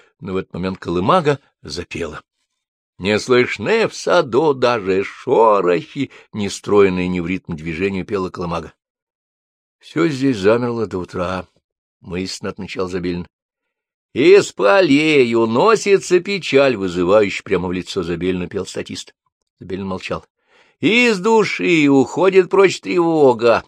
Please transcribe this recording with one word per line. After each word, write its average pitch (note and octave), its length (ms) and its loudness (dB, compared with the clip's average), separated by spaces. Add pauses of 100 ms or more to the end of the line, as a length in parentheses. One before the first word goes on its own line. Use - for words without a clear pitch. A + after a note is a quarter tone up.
(200)
но G2 120 -10
в F#2 60 -4
этот - 160 -10
момент F#2 240 -6
Колымага C#3 600 0 (240)
запела. D#2 600 -12 (760)
"Не G2+ 200 0
слышны B2+ 680 0
в - 80 -10
саду D3+ 580 0
даже A2 480 0
шорохи", — C#3+ 1080 0 (220)
нестройные G2 760 0
не F2+ 120 -2
в E2+ 60 -6
ритм F2 300 -6
движению E2+ 480 -6
пела F#2 260 -6
Колымага. E2+ 440 -8 (1040)
"Всё - 280 -2
здесь C3+ 300 -2
замерло A2+ 500 0
до F#2 120 -8
утра", — F2+ 500 -8 (520)
мысленно F#2+ 500 -10
отмечал F#2 380 -8
Забелин. F2 380 -6 (840)
"Из F3+ 400 4
полей D#3 840 2
уносится F3+ 840 2
печаль", — C#3 560 0
вызывающе F#2+ 640 0
прямо F#2 240 -4
в F2+ 60 -6
лицо F#2 300 -6
Забелину F2 440 -4
пел F#2 200 -8
статист. - 480 -12 (440)
Забелин F#2+ 280 -10
молчал. F2+ 380 -8 (540)
"Из A3 400 2
души F3+ 680 2
уходит E3 640 4
прочь F#3+ 300 2
тревога", — C#3+ 880 2